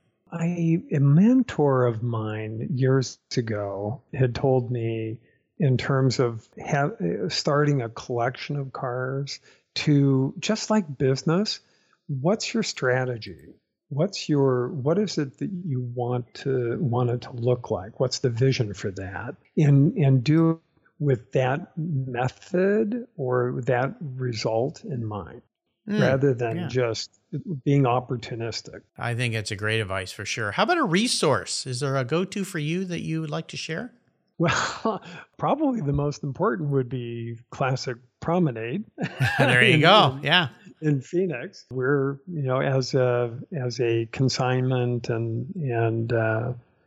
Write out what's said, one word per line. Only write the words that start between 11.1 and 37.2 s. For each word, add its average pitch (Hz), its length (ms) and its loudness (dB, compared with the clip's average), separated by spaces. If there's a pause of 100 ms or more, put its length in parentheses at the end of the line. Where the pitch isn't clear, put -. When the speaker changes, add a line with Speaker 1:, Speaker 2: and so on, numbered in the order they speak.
Speaker 1:
what's 160 480 -2
your 220 80 0
strategy? 123 880 -2 (360)
What's 160 380 -4
your, 135 420 2
what 151 280 -2
is 202 220 -2
it 139 180 -4
that 143 120 -6 (140)
you 139 160 -2
want 120 540 -4
to, 127 480 -2
want 123 300 0
it 123 100 -4
to - 120 -14
look 123 360 -2
like? 87 300 -6
What's - 200 -2
the 127 120 0
vision 117 420 0
for - 180 -6
that? 95 440 -10 (220)
And, 143 380 6
and 135 280 4
do 165 360 4 (400)
with 139 340 -2
that 135 440 0
method 180 1300 -2 (100)
or 127 480 0
that 127 360 2
result 127 800 -4
in 127 220 -6
mind, 104 360 -8 (460)
Speaker 2:
Mm, 208 140 0
Speaker 1:
rather 135 320 4
than 117 240 -2
Speaker 2:
yeah. 110 100 -6
Speaker 1:
just 120 440 -2 (520)
being 143 200 4
opportunistic. 123 1000 -4 (160)
Speaker 2:
I 120 160 -4
think 117 220 -2
that's 107 160 -6
a 107 40 -4
great 107 260 0
advice 95 300 -6
for 101 140 -12
sure. 107 260 -4
How 175 120 0
about 339 160 2
a 311 40 2
resource? 170 840 0
Is 127 140 -6
there 135 140 -2
a 135 80 0
go-to 185 400 -2
for 180 140 -8
you 160 280 -2
that 170 160 -6
you 160 200 -4
would 156 80 -6
like 160 200 -6
to - 80 -12
share? 196 360 -8 (460)
Speaker 1:
Well, 170 640 0 (160)
<laughs> - 180 -20
probably 254 440 0
the 143 120 0
most 143 300 -2
important 160 480 -2
would 131 180 2
be 117 480 -8 (140)